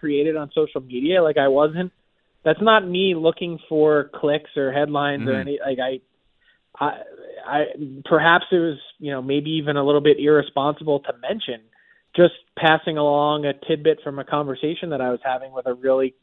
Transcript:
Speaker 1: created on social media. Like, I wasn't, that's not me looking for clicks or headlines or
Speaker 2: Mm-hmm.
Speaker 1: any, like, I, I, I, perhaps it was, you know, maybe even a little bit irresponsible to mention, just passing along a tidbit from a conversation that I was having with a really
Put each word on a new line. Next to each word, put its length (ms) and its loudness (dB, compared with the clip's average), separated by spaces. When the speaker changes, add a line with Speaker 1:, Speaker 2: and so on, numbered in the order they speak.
Speaker 1:
created 340 0
on 180 -8
social 280 -2
media. 420 0
Like, 140 2
I 100 4
wasn't, 460 2
that's 180 0
not 280 4
me 260 0
looking 540 -2
for 460 2
clicks 420 -2
or 160 -2
headlines 560 -2
or 40 0
Speaker 2:
Mm-hmm. 160 -2
Speaker 1:
any, 160 -6
like, 140 -4
I, 1040 -10
I, 180 -4
I, 180 0
perhaps 460 4
it 60 2
was, 220 0
you 140 -10
know, 100 -8
maybe 280 -2
even 140 -4
a 80 0
little 160 2
bit 180 4
irresponsible 840 0
to 120 -10
mention, 380 -8
just 160 6
passing 380 2
along 480 2
a 80 0
tidbit 500 0
from 160 -10
a 60 -8
conversation 640 -6
that 140 -4
I 80 -2
was 120 -4
having 300 -6
with 140 -8
a 80 -4
really 480 0